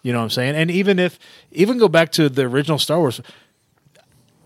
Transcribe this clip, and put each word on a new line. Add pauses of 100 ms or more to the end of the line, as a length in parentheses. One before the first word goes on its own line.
You
know
what
I'm
saying?
And
even
if, (340)
even
go
back
to
the
original
Star
Wars, (1300)